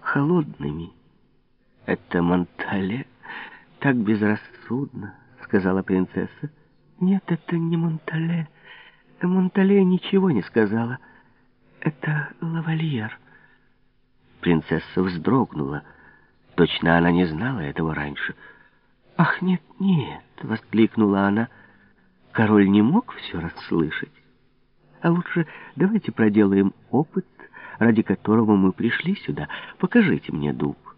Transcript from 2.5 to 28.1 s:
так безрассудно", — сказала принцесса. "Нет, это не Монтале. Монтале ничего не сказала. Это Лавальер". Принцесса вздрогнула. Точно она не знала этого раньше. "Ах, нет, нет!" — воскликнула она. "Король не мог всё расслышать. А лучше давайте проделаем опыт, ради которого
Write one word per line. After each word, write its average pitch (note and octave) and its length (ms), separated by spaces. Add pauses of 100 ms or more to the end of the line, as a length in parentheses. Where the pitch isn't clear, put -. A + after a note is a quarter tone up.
так C#3 180
безрассудно", — G#2+ 1160 (300)
сказала F#2+ 380
принцесса. F#2 680 (480)
"Нет, F#3 280
это E3+ 300
не E3 200
Монтале. E3 720 (760)
Монтале F#3+ 640
ничего F#3 460
не G#2+ 120
сказала. A2+ 560 (840)
Это D3+ 500 (100)
Лавальер". D#3+ 760 (1200)
Принцесса E2 600
вздрогнула. F2 800 (720)
Точно E2+ 440
она E2+ 120
не F2 160
знала G2+ 340
этого D#2 340
раньше. D2 400 (840)
"Ах, - 260
нет, F3+ 200 (160)
нет!" — - 460 (180)
воскликнула G#2 840
она. G#2 220 (840)
"Король G#2 380
не G#2 100
мог D#3 340
всё - 260
расслышать. - 720 (880)
А E3+ 80
лучше F3 360 (300)
давайте G3 360
проделаем G2 600 (180)
опыт, D#3 360 (520)
ради A2+ 240
которого G#2+ 540